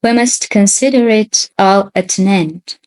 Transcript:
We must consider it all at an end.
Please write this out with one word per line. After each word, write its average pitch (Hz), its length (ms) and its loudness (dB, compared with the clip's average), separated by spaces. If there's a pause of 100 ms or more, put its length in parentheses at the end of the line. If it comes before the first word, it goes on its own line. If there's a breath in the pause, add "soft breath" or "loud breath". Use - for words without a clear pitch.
We 233 100 0
must 240 360 -2
consider 240 600 2
it 214 500 -2
all 196 360 2
at 185 240 -4
an 190 100 0
end. 175 580 -4